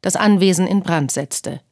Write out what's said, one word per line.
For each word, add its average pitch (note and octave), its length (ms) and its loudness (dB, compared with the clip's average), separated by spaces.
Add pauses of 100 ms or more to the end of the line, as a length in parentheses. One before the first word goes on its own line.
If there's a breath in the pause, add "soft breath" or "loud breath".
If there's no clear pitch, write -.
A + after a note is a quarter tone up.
das F#3+ 140 0
Anwesen F#3+ 500 2
in G3 160 0
Brand D#3+ 300 -2
setzte. - 480 -8 (120)